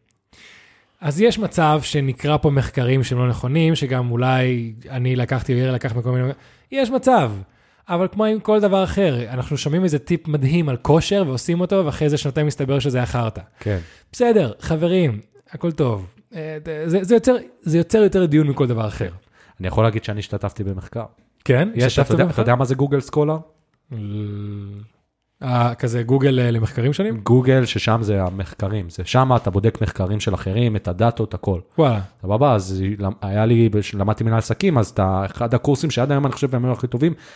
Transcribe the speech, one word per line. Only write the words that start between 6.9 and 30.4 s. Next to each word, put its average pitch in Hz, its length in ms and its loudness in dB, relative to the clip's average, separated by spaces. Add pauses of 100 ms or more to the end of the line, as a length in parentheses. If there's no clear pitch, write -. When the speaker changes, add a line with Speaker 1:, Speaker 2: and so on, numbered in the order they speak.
Speaker 1:
מצב. 247 420 2 (560)
אבל 180 240 0
כמו 208 120 -2
עם 214 160 0
כל 214 200 2
דבר 190 240 2
אחר, 170 340 0 (120)
אנחנו 127 260 -4
שומעים 160 280 0
איזה 151 140 2
טיפ 165 300 -4
מדהים 151 400 2
על 127 140 -2
כושר 185 440 2
ועושים 143 340 -2
אותו, 180 260 2
ואחרי 147 220 0
זה 147 80 2
שנתיים 147 300 -2
מסתבר 139 320 -2
שזה 127 200 0
היה 123 80 0
חרטא. 113 340 -4 (200)
Speaker 2:
כן. 101 180 -2 (340)
Speaker 1:
בסדר, 214 480 2
חברים, 165 600 0 (320)
הכל 170 200 -4
טוב. 113 340 -2 (280)
אה, 156 240 -10 (280)
זה, 190 180 0
זה 208 100 4
יוצר, 233 200 4 (280)
זה 160 160 2
יוצר 170 200 2
יותר 196 280 6
דיון 151 220 4
מכל 139 180 0
דבר 113 220 -2
אחר. 98 220 -6 (500)
Speaker 2:
אני 92 80 -4
יכול 107 160 2
להגיד 110 200 0
שאני 104 140 -6
השתתפתי 101 460 -6
במחקר. 98 400 -8 (400)
Speaker 1:
כן? 139 300 2
Speaker 2:
יש, 123 100 2
Speaker 1:
השתתפת 131 220 2
Speaker 2:
אתה 120 80 0
יודע, 131 100 4
Speaker 1:
במחקר? 170 180 0
Speaker 2:
אתה 117 80 2
יודע 123 80 4
מה 135 60 0
זה 127 100 0
גוגל 139 260 0
סקולר? 151 360 0 (560)
Speaker 1:
ל-, 104 880 -10 (600)
אה, 120 320 0
כזה 120 280 -2
גוגל, 131 380 2
אה, 120 100 2
למחקרים 117 420 0
שונים? 202 300 -2
Speaker 2:
גוגל, 127 420 4
ששם 113 380 0
זה 101 200 0
המחקרים, 95 680 -6
זה - 140 -12
שם 127 320 2
אתה 107 140 -2
בודק 98 320 0
מחקרים 101 380 -2
של 98 140 -2
אחרים, 107 420 0